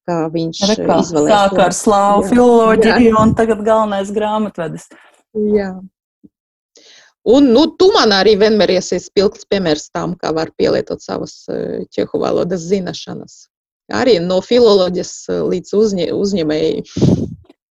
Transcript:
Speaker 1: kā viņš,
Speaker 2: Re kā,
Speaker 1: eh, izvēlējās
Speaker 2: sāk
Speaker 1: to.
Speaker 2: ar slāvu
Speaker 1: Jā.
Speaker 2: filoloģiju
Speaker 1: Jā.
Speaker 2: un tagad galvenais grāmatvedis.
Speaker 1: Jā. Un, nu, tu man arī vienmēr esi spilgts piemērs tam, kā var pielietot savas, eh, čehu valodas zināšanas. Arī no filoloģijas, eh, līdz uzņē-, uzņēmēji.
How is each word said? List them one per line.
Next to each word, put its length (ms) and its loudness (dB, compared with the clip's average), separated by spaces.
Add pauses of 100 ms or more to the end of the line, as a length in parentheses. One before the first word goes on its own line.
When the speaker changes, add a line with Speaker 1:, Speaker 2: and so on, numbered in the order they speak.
Speaker 1:
kā 240 -4
viņš, 380 -4
Speaker 2:
Re 180 -2
kā, 120 2
Speaker 1:
eh, 40 0
izvēlējās 320 0
Speaker 2:
sāk 160 2
Speaker 1:
to. 120 2
Speaker 2:
ar 80 2
slāvu 520 2
Speaker 1:
Jā. 80 -6
Speaker 2:
filoloģiju 800 4
Speaker 1:
Jā. 120 2
Speaker 2:
un 120 4
tagad 300 0
galvenais 480 0
grāmatvedis. 760 -4 (480)
Speaker 1:
Jā. 460 -2 (1500)
Un, 260 4
nu, 140 4 (100)
tu 160 4
man 240 2
arī 240 4
vienmēr 380 2
esi 220 -4
spilgts 500 -2
piemērs 420 -4
tam, 240 -6
kā 160 -6
var 240 -6
pielietot 480 -4
savas, 480 -12
eh, 400 -8
čehu 300 -6
valodas 420 -4
zināšanas. 800 -8 (480)
Arī 320 2
no 160 0
filoloģijas, 720 2 (160)
eh, 140 -4 (100)
līdz 220 -6
uzņē-, 420 0
uzņēmēji. 720 -4 (840)